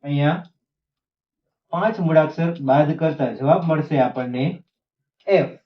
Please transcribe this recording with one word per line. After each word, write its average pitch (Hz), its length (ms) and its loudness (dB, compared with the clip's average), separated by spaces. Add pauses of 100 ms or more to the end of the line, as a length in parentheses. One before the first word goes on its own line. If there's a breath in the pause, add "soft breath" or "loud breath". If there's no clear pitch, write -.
અહીંયા 147 340 0 (1300)
પાંચ 185 340 -2
મૂળાક્ષર 160 500 2 (140)
બાદ 147 320 4
કરતા 139 320 -2
જવાબ 165 340 0
મળશે 143 380 0
આપણને 127 420 -4 (800)
એફ. 170 260 2 (140)